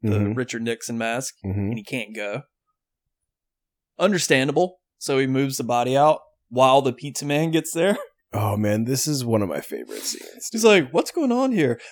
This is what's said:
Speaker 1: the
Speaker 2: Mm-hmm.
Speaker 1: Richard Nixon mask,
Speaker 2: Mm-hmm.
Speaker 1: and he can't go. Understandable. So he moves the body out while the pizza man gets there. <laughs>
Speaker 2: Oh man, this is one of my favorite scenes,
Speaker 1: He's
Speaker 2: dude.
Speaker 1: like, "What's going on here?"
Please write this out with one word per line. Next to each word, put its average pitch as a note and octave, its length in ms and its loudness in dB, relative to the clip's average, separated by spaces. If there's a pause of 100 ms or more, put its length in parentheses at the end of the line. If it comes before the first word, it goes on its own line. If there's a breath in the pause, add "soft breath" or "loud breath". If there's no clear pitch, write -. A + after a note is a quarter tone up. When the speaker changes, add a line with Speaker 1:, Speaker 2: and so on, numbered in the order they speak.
Speaker 1:
the A2 80 -2
Speaker 2:
Mm-hmm. G#2 240 0
Speaker 1:
Richard A#2+ 300 -6
Nixon A#2 340 -6
mask, A2+ 380 -6 (100)
Speaker 2:
Mm-hmm. G2 140 -4
Speaker 1:
and G#2 180 -4
he G#2+ 60 -12
can't A2 320 -10
go. G#2+ 260 -6 (1600)
Understandable. D#3+ 800 2 (180)
So C#3 220 0
he C3+ 80 2
moves C3 300 0
the - 60 -4
body A#2+ 320 0
out D3 240 4 (300)
while C3 320 6
the B2+ 120 0
pizza C#3+ 320 -10
man D3 260 0
gets D#3+ 220 0
there. F#3 300 2
<laughs> - 40 -18 (280)
Speaker 2:
Oh G2+ 220 0
man, G#2+ 280 2
this C3 200 -2
is C#3+ 180 -2
one A2 200 0
of F#2+ 60 -4
my D2 120 -6
favorite G#1+ 400 -12
scenes, - 500 -12
Speaker 1:
He's A3+ 120 -4
Speaker 2:
dude. G#3 220 6
Speaker 1:
like, B2+ 60 -12
"What's - 200 0
going C#4+ 200 0
on C4 200 0
here?" D3 280 2 (120 loud breath)